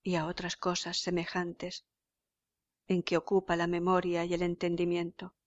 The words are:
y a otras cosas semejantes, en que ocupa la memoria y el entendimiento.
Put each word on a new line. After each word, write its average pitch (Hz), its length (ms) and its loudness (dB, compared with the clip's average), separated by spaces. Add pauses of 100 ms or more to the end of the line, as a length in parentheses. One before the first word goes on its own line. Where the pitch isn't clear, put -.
y 180 140 0
a 156 100 0
otras 175 320 -6
cosas - 400 -4
semejantes, 175 880 -4 (1000)
en 180 160 2
que 175 140 2
ocupa 185 380 2
la 170 120 0
memoria 175 580 2
y 175 80 0
el 170 80 0
entendimiento. 175 960 0 (120)